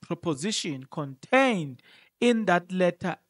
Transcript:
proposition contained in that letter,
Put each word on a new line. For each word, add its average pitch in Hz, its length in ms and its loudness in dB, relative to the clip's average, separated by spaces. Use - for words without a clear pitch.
proposition 156 920 -4
contained 160 920 0
in 233 260 2
that 175 260 2
letter, 180 460 0